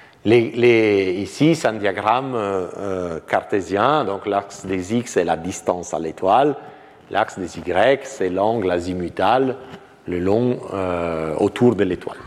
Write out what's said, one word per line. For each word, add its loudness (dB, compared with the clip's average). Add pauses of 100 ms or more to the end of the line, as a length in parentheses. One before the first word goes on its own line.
(240)
Les, 4
les, 4
ici, 2
c'est 0
un 0
diagramme, 0
euh, -2 (100)
euh, -4
cartésien, 0
donc -6
l'axe -4
des -4
X, -2
c'est 2
la 0
distance -4
à -2
l'étoile, 2 (560)
l'axe -2
des -8
Y, 2
c'est -4
l'angle 0
azimutal, 0 (500)
le -4
long, 2 (140)
euh, -2
autour 4
de 2
l'étoile. -4